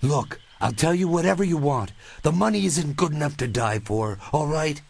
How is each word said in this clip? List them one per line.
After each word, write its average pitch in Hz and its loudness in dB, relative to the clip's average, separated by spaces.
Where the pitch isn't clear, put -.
Look, 135 0
I'll 113 0
tell 156 2
you 180 2
whatever 175 2
you 170 0
want. 139 0
The 151 2
money 208 2
isn't 151 0
good 165 2
enough 147 -2
to 127 -2
die 110 0
for, 107 -2
all 151 0
right? 156 -2